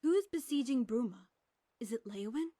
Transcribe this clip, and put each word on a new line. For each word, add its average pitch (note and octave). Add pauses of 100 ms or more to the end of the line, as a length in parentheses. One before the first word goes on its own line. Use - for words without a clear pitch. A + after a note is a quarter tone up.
who D#4
is G4
besieging C#4
Bruma? G#3+ (540)
Is G#3+
it A3+
Leowyn? G#3+